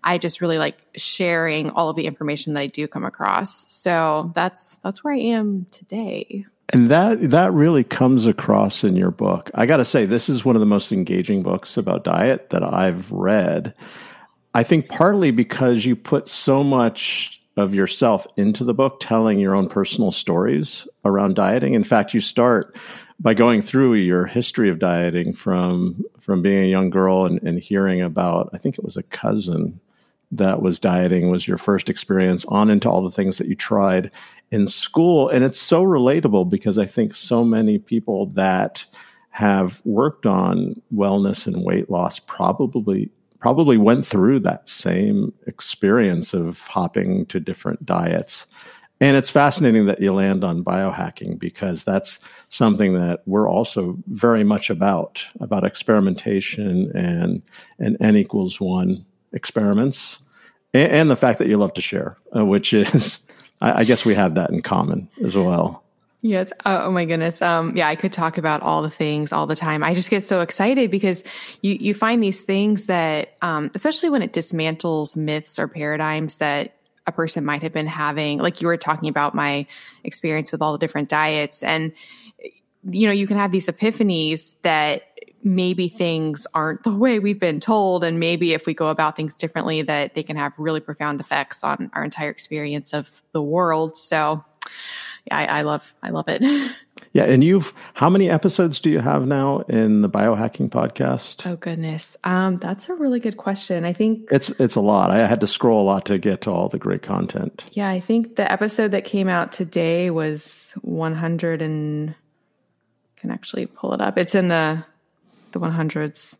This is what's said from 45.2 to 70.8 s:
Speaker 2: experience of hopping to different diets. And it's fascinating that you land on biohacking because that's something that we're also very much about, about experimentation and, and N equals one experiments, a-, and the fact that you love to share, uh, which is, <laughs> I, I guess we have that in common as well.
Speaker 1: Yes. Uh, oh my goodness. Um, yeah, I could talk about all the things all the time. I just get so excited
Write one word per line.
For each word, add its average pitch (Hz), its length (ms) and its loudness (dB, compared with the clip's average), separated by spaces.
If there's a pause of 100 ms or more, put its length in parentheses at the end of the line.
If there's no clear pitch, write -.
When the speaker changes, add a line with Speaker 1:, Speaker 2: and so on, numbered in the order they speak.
Speaker 2:
experience 98 880 0
of 85 280 -4
hopping 92 680 -2
to 95 120 -4
different 90 460 -8
diets. - 600 -2 (520)
And 139 180 6
it's 127 140 0
fascinating 131 560 6
that 98 120 0
you 95 140 2
land 98 300 2
on 87 200 -2
biohacking 90 760 -4
because 87 440 -6
that's - 360 -4 (300)
something 101 440 2
that 87 320 0
we're 101 240 2
also 90 560 -2
very 113 380 2
much 104 260 2
about, 95 560 -2 (140)
about 98 240 -2
experimentation 98 1300 0
and, 87 460 -2 (380)
and 110 200 0
N 107 160 4
equals 98 460 0
one 92 420 -2 (300)
experiments, 110 840 -2 (560)
a-, - 20 8
and 151 320 6
the 127 60 6
fact 123 240 2
that 120 80 2
you 104 100 4
love 101 160 2
to - 80 -6
share, - 340 -6 (220)
uh, 107 80 4
which 101 280 2
is, 104 440 2 (220)
<laughs> - 220 -14
I, - 180 2
I - 60 6
guess 113 200 2
we 110 80 4
have 92 220 2
that 85 160 0
in 85 100 -2
common - 480 -2 (160)
as 92 100 -2
well. 90 480 0 (380)
Speaker 1:
Yes. 190 320 -2 (100)
Uh, 190 200 0
oh 185 80 -2
my 175 140 0
goodness. 165 360 -2
Um, 165 340 0
yeah, 165 120 2
I 151 80 0
could 190 180 -4
talk 160 240 -2
about 156 240 -2
all 156 220 0
the 156 80 -4
things 151 420 -4
all 151 140 0
the 156 80 -2
time. 151 280 -4
I 165 120 0
just 180 160 -2
get 202 120 0
so 185 180 0
excited 214 500 0